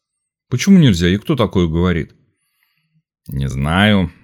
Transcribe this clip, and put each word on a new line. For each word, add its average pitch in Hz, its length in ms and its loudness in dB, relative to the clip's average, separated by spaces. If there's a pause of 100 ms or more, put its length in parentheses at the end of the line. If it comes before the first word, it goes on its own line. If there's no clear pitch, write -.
(500)
"Почему 190 280 2
нельзя? 90 320 2
И 95 80 0
кто - 180 -4
такое 95 320 0
говорит?" 85 480 -4 (1120)
"Не 67 220 -8
знаю. 87 600 -2 (120)